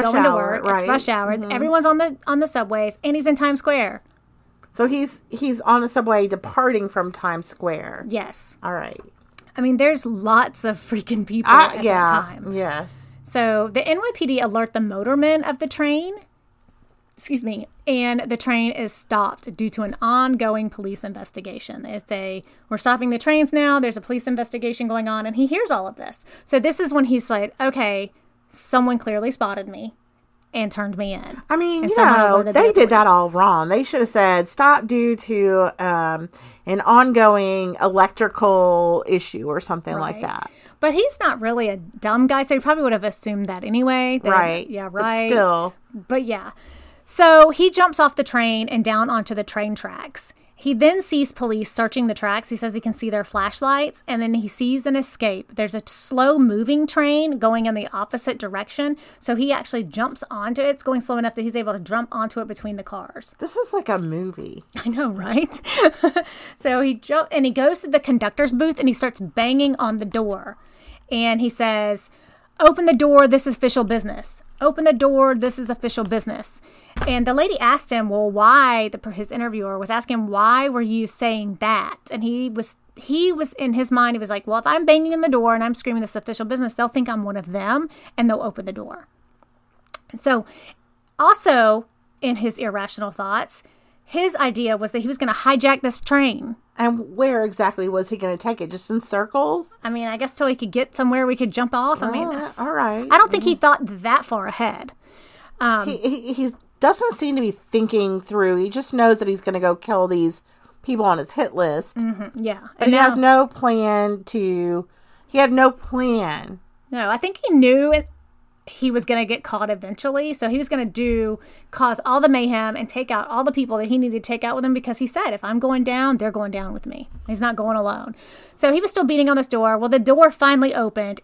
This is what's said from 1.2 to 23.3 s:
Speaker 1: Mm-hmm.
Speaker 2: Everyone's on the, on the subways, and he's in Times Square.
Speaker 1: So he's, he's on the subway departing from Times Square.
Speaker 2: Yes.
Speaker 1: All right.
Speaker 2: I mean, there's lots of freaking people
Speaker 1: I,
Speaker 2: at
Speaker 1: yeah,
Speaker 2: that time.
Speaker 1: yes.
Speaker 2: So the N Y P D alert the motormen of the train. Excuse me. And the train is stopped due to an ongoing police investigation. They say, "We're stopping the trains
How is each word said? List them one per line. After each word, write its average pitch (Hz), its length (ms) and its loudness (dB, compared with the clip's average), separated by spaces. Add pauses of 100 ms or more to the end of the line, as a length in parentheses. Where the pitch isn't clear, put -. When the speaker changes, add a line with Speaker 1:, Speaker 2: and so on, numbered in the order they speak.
Speaker 1:
Mm-hmm. 214 160 -6
Speaker 2:
Everyone's 311 360 2
on 311 100 4
the, 320 200 -2 (100)
on 285 140 0
the 302 60 2
subways, 214 560 -4
and 294 140 -2
he's 294 100 -2
in 302 100 2
Times 285 240 0
Square. 269 420 -2 (680)
Speaker 1:
So 233 160 0
he's, 277 440 -4
he's 240 320 -4
on 240 180 4
the 240 80 -2
subway 220 380 2
departing 202 640 -2
from 180 200 -4
Times 170 360 -8
Square. - 640 -8
Speaker 2:
Yes. - 520 -10
Speaker 1:
All 180 120 -6
right. 156 260 -10 (560)
Speaker 2:
I 254 60 -4
mean, 254 160 2
there's 285 260 2
lots 220 640 2
of 214 100 -2
freaking 214 500 -4
people 220 240 -2
Speaker 1:
I, 285 260 8
Speaker 2:
at 214 80 -6
Speaker 1:
yeah, 185 200 4
Speaker 2:
that 165 180 4 (200)
time. 190 100 -10
Speaker 1:
yes. 175 560 -6 (160)
Speaker 2:
So 220 440 0
the 220 200 -2
N 320 80 2
Y 440 160 -4
P 349 140 -4
D 254 140 0
alert 226 340 -2
the 226 60 -2
motormen 277 680 0
of 269 100 -4
the 311 80 -4
train. 302 500 -2 (1000)
Excuse 254 280 -6
me. 220 240 -8 (180)
And 247 340 0 (100)
the 233 80 -2
train 233 340 0
is 214 220 -6
stopped - 600 -4
due 220 160 -4
to 220 120 -6
an 202 180 -6
ongoing 233 680 0
police 196 340 -10
investigation. 196 800 -14
They 208 160 -12 (100)
say, 190 360 -8 (260)
"We're 214 80 -4
stopping 247 320 0
the 233 80 -2
trains 302 340 2